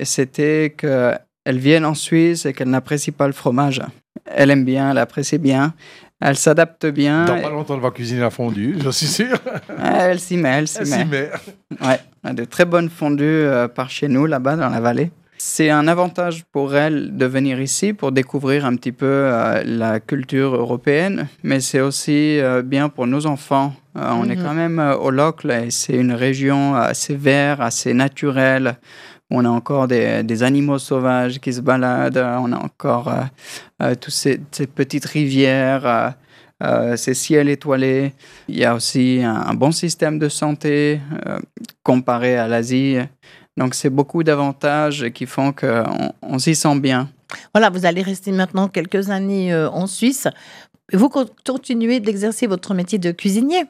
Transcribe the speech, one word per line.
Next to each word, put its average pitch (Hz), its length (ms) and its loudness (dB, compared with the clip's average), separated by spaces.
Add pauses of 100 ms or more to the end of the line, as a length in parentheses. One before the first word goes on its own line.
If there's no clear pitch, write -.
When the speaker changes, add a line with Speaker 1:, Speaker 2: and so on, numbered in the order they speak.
Speaker 1:
c'était 151 760 0
qu'elle 123 400 0 (400)
vienne 151 280 4
en 156 80 0
Suisse 165 520 0
et 135 80 -2
qu'elle 127 160 -2
n'apprécie 131 420 -2
pas 139 160 0
le 139 60 -2
fromage. 135 480 0 (440)
Elle 139 260 4
aime 135 140 4
bien, 135 260 2
elle 131 60 0
apprécie 143 400 -2
bien, 139 360 2 (460)
elle 139 180 2
s'adapte 160 480 2
bien. 147 400 2
Speaker 2:
Dans 175 160 2
pas 147 80 -6
longtemps, 147 260 -6
elle 131 60 -4
va 127 100 0
cuisiner 120 300 -4
la 117 80 2
fondue, 120 540 -2
j'en 135 80 0
suis 151 160 -2
sûr. 240 300 0 (460)
Speaker 1:
Elle 180 360 2
s'y 180 180 -4
met, 156 120 2
elle 151 180 2
s'y 226 120 -8
Speaker 2:
Elle 202 80 -4
s'y - 180 0
Speaker 1:
met. - 0 -
Speaker 2:
met. 143 240 -2 (580)
Speaker 1:
Ouais, 131 120 2 (240)
on 127 60 -6
a 123 40 -4
de 117 120 -6
très 175 200 2
bonnes 170 240 2
fondues, 147 360 -2
euh, 143 420 2
par 127 220 -8
chez - 200 -4
nous, 139 160 4
là-bas, 143 320 0
dans 135 120 0
la 120 120 -2
vallée. 120 300 0 (320)
C'est 151 280 2
un 151 160 4
avantage 170 640 0
pour 139 240 -2
elle 147 420 0
de 131 80 2
venir 131 340 0
ici 190 340 -2
pour 143 180 -2
découvrir 135 520 0
un 123 120 0
petit 120 160 -6
peu, 135 160 -2
euh, 120 580 2
la 113 340 -2
culture 135 560 -2
européenne, 143 720 -2 (140)
mais 139 200 0
c'est 131 200 0
aussi, 147 580 0
euh, 127 220 2
bien 139 280 0
pour 127 180 -4
nos 143 180 0
enfants. 139 480 0 (240)
Euh, 135 140 -6
on 117 180 0
est - 60 -2
Speaker 3:
Mhm. 180 80 -4
Speaker 1:
quand 147 100 -4
même, 165 260 -2
euh, 139 160 2
au - 140 -2
Locle 151 400 0
et 117 220 -2
c'est - 240 -2
une 123 180 2
région 135 640 0
assez - 400 -2
verte, 139 440 2
assez 120 360 -2
naturelle. 131 840 2 (540)
On 127 120 2
a 120 60 2
encore 127 380 0
des, 113 340 2
des 113 220 -2
animaux 139 340 2
sauvages 127 600 -2
qui 131 140 -4
se 123 80 -6
baladent, 127 560 2 (220)
on 123 120 -2
a 131 60 -2
encore, 120 500 -4
euh, 123 140 -2 (600)
euh, 127 180 2
toutes - 140 -14
ces, - 260 0 (120)
ces 139 160 -6
petites 135 380 -4
rivières, 135 840 2
euh, 117 220 0 (520)
euh, 120 360 0
ces 127 180 -4
ciels 147 340 2
étoilés. 135 640 0 (340)
Il - 120 -6
y 123 60 4
a 120 100 2
aussi 127 480 0
un, 113 100 0
un 110 220 -2
bon 127 160 4
système 156 480 -2
de 151 100 0
santé, 147 720 0 (260)
euh, 50 140 -6 (440)
comparé 127 540 2
à 113 100 0
l'Asie. 127 500 0 (600)
Donc, 127 180 0
c'est - 140 0
beaucoup 170 340 0
d'avantages 143 880 0
qui 127 120 -10
font 135 260 -2
qu'on, - 680 -2
on 139 180 -6
s'y 160 160 0
sent 147 240 2
bien. 135 300 0 (440)
Speaker 3:
Voilà, 214 160 6
vous 180 160 -2
allez 175 160 2
rester 190 300 -6
maintenant 190 380 0
quelques 196 400 -2
années, 196 440 -2
euh, 156 160 2
en 180 180 -4
Suisse. 233 400 -2 (640)
Vous 220 160 4
co-, 254 160 0 (200)
continuez 247 540 -2
d'exercer 214 480 -2
votre 185 260 -4
métier 180 240 -2
de 175 140 -2
cuisinier ? 240 580 0